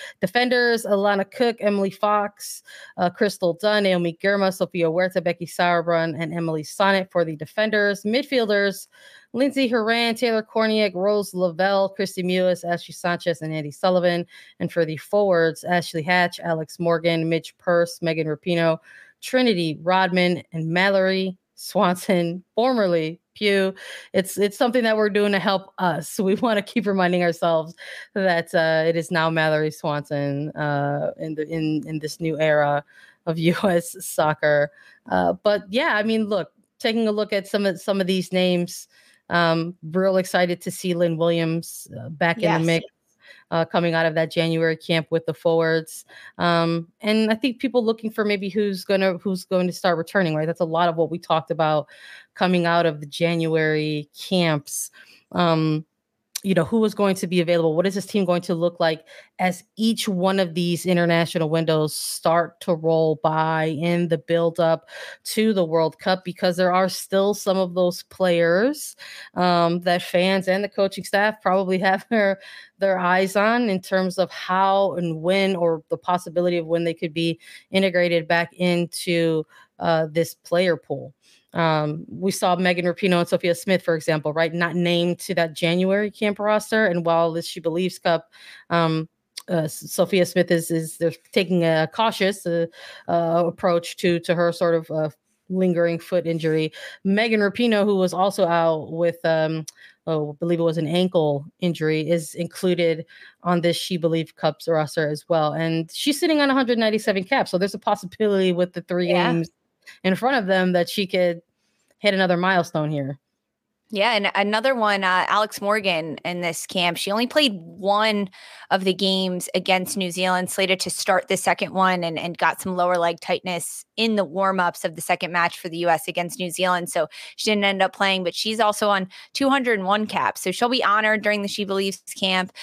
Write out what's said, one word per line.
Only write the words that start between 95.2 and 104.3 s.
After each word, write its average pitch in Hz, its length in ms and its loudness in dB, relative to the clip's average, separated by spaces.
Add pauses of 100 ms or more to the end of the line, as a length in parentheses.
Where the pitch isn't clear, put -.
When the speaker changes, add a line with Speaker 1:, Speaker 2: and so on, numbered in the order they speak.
Speaker 1:
lingering 170 480 2
foot 165 300 -2
injury. 160 440 0 (320)
Megan 214 360 2
Rapinoe, 208 440 2
who 208 120 2
was 180 180 2
also 190 320 2
out 165 460 2
with, 170 340 0
um, 160 400 2 (400)
oh, 151 280 -2
I - 60 -14
believe 170 200 0
it 165 40 0
was 165 140 0
an 160 80 0
ankle 156 600 2 (160)
injury, 156 460 0
is 165 280 -2
included 170 720 -2 (340)
on 175 200 0
this 165 140 2
She - 220 -6
Believes 160 360 -2